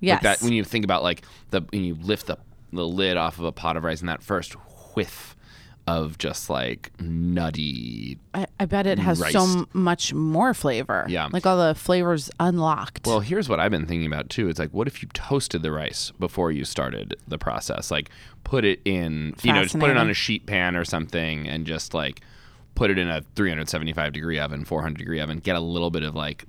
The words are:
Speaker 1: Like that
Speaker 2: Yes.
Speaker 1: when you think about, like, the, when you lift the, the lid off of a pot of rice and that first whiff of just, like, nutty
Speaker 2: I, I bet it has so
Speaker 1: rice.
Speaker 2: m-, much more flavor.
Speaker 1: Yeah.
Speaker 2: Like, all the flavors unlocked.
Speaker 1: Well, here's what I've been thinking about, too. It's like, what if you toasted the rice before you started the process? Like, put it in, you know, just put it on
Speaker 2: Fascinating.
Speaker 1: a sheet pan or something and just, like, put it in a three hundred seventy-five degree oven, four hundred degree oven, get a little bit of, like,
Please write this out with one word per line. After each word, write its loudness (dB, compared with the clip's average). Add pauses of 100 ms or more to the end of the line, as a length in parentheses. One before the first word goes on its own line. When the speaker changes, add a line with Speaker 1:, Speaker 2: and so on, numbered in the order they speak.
Speaker 1:
Like 4
that 4
Speaker 2:
Yes. -4
Speaker 1:
when 4
you 4
think -2
about, 2
like, 0 (280)
the, 2 (100)
when 0
you -2
lift -2
the, -4 (360)
the -2
lid 2
off 0
of -2
a 0
pot -2
of -6
rice -2
and -4
that -4
first -4 (400)
whiff -6 (520)
of 0
just, -6
like, -4
nutty -2 (160)
Speaker 2:
I, -2 (140)
I 2
bet 2
it 2
has 4
so 2
Speaker 1:
rice. 2
Speaker 2:
m-, 4
much 2
more 4
flavor. 0
Speaker 1:
Yeah. -2
Speaker 2:
Like, 0
all 6
the 4
flavors 2 (120)
unlocked. 2
Speaker 1:
Well, 4
here's 0
what 2
I've 4
been 0
thinking 0
about, -4
too. 0
It's -2
like, -2
what 0
if -8
you -10
toasted -2
the 0
rice -4
before 0
you -2
started -4 (120)
the -6
process? -4
Like, -2 (340)
put 0
it 2
in, -2 (100)
you 6
know, 4
just 0
put 4
it 6
on 4
Speaker 2:
Fascinating. 0
Speaker 1:
a 0
sheet -2
pan 2
or 2
something -2
and -4
just, -6
like, -2 (560)
put 2
it 0
in 2
a -2 (140)
three 2
hundred -4
seventy-five -2
degree -2
oven, -4
four -2
hundred -4
degree -4
oven, -4
get 0
a 0
little 0
bit -2
of, -4
like, -6